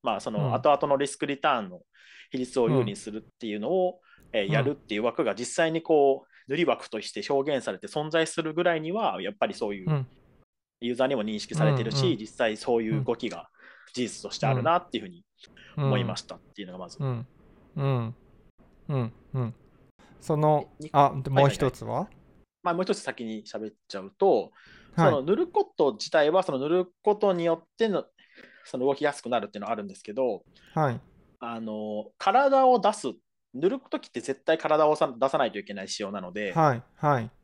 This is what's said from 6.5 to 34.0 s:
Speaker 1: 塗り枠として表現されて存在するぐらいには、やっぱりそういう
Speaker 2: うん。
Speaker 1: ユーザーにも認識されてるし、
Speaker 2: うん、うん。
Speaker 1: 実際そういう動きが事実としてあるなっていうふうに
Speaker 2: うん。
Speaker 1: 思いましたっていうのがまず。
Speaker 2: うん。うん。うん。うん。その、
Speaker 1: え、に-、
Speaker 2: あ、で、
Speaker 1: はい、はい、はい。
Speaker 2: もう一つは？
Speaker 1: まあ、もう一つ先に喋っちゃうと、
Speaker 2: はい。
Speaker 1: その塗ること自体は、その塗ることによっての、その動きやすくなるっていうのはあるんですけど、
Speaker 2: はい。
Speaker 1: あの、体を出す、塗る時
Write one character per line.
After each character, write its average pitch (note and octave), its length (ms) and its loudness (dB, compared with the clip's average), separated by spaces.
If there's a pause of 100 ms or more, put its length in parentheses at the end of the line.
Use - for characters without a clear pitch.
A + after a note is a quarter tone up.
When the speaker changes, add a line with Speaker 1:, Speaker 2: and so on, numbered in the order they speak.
Speaker 1:
塗 C#3+ 60 -2
り E3+ 80 2
枠 A#2+ 260 -2
と A2 100 -6
し - 120 -12
て G2+ 200 -8
表 C#3 240 0
現 A#2 80 -4
さ - 80 -4
れ F#2 60 -8
て - 80 -14
存 D3+ 240 -6
在 D#3+ 160 2
す D#3+ 160 -6
る D#3 100 -4
ぐ E3+ 120 -2
ら E3+ 120 2
い D#3 40 -4
に D#3+ 120 -6
は、 D#3+ 300 -2
や F#2+ 80 -6
っ G#2 80 -14
ぱ A#2 80 0
り G#2 80 -4
そ A2 140 -6
う G2+ 60 -4
い G2 100 -12
う D#3 60 -2
Speaker 2:
う - 20 2
ん。 C3+ 140 -2 (760)
Speaker 1:
ユ A#2+ 120 -4
ー A#2 40 -4
ザ B2+ 80 2
ー - 20 2
に C#3 80 0
も A2 80 -2
認 G#2+ 160 -6
識 - 160 -10
さ D#3 100 2
れ D3+ 100 4
て B2 80 -2
る A2 100 -4
し、 C3+ 140 0
Speaker 2:
う - 40 2
ん、 - 20 0
う - 40 0
ん。 - 20 -12
Speaker 1:
実 G#2+ 80 -12
際 A2 300 -2
そ A#2 220 0
う A#2 40 0
い A2 160 -2
う C3 60 -2
動 B2 100 0
き A2+ 140 -6
が E2+ 200 -12 (460)
事 B2 80 -2
実 - 200 -6
と G2 80 -10
し - 80 -10
て - 80 -2
あ C3+ 60 2
る B2 100 0
な E3 140 2
っ F3 140 -4
て A2+ 80 -4
い - 20 -2
う G#2 40 -14
ふ - 20 -14
う - 40 -14
に E3+ 140 -20 (520)
Speaker 2:
う D3+ 60 -2
ん。 - 20 0
Speaker 1:
思 C3 140 2
い B2 60 0
ま F#2 120 -6
し - 60 -10
た - 140 -14
っ - 40 -20 (140)
て - 80 -14
い - 20 -10
う F2+ 40 -14
の F2+ 60 -16
が F#2 60 -12
ま F3 80 -12
ず。 - 120 -20
Speaker 2:
う C#3+ 60 -4
ん。 B2+ 200 -6 (500)
う C#3 60 -4
ん。 B2+ 320 -2 (760)
う D3 80 -2
ん。 A#2 160 -4 (220)
う C3+ 60 -2
ん。 A2+ 140 -4 (640)
そ D#3 160 -2
の、 D3+ 320 4 (120)
Speaker 1:
え、 D3+ 40 -10
に-、 D#3 80 -12
Speaker 2:
あ、 C#3+ 220 8
で、 - 0 -
Speaker 1:
は - 0 -
い、 - 0 -
は C#3 60 -6
い、 C3 40 -8
は C#3 60 -6
い。 C3+ 140 6
Speaker 2:
も - 20 8
う C#3 40 6
一 C#3 200 0
つ - 140 -14
は？ B2 240 -4 (560)
Speaker 1:
ま F3 80 0
あ、 - 20 0
も F3 60 -2
う - 20 0
一 F#3 140 0
つ - 40 -12
先 - 240 -8
に A2 200 -8
喋 G#2+ 260 -10
っ - 40 -20 (120)
ち - 100 -16
ゃ F#2+ 40 -8
う F#2+ 180 -16
と、 C#3+ 320 4 (460)
Speaker 2:
は E3 120 6
い。 - 20 6
Speaker 1:
そ D3 60 2
の C3 60 0
塗 F3 140 2
る F4 120 0
こ G4+ 160 0
と C#3+ 280 2
自 - 180 -10
体 D3+ 200 4
は、 F#3 120 4
そ F3+ 80 -4
の C3+ 80 -2
塗 C#3 100 -2
る F3+ 240 0 (100)
こ G#3 120 4
と G3+ 180 2
に E3+ 120 0
よ E3 180 0
っ - 140 -20
て A3+ 120 0
の、 F3+ 160 -2 (600)
そ - 140 -8
の B2+ 80 0
動 C#3 80 2
き D3 100 -6
や C#3+ 80 2
す - 100 -12
く A#2+ 60 -10
な A#2+ 100 0
る G2+ 80 -4
っ - 40 -12
て G#2+ 80 -12
い - 20 -8
う - 20 -8
の G2 40 -8
は A2 60 -4
あ A2+ 40 -2
る G#2 80 -8
ん - 20 -10
で F#2+ 80 -14
す - 80 -20
け G#2 120 -12
ど、 A#2+ 280 -2 (320)
Speaker 2:
は D3+ 160 0
い。 A#2+ 100 -8 (380)
Speaker 1:
あ A#2 220 -10
の、 G#2+ 460 -8 (120)
体 C4+ 480 6
を B3 140 8
出 G3 120 4
す、 A#3 200 -6 (400)
塗 D3 160 0
る C4 120 0 (100)
時 - 180 -8